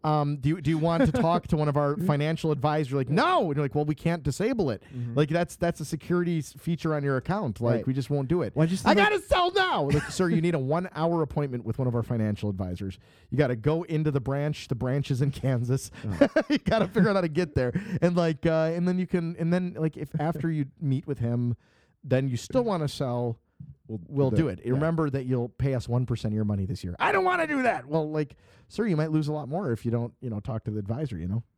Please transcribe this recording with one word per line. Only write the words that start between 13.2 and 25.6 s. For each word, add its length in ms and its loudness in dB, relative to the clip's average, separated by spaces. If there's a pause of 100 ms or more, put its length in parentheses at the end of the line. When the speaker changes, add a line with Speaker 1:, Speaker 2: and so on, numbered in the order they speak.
Speaker 1:
You 80 -2
gotta 180 2
go 280 0
into 260 0
the 120 0
branch. 480 -4
The 60 0
branch 360 -2
is 100 0
in 80 2
Kansas. 600 -2 (280)
Speaker 2:
Oh. 140 6
Speaker 1:
<laughs> 160 0
You 80 2
gotta 300 2
figure 220 4
out 60 2
how 60 2
to 80 0
get 240 -2
there." 180 0 (300)
And, 140 4
like, 320 2
uh, 260 2
and 140 0
then 100 0
you 80 0
can, 320 -2
and 160 0
then, 240 -2
like, 200 -2
if 180 -8
Speaker 2:
<laughs> 40 -2
Speaker 1:
after 300 -2
you 160 -2 (140)
meet 260 -2
with 140 -4
him, 360 0 (480)
then 240 0
you 100 -2
still 260 -2
wanna 240 -2
sell, 500 -4 (500)
Speaker 2:
We'll, 200 -8
Speaker 1:
we'll 180 -6
Speaker 2:
we'll 60 2
Speaker 1:
do 60 2
Speaker 2:
do 100 4
Speaker 1:
it. 120 -4
Speaker 2:
it. 80 -12
Yeah. 60 0
Speaker 1:
Remember 380 0
that 160 -4
you'll 220 -2
pay 260 -2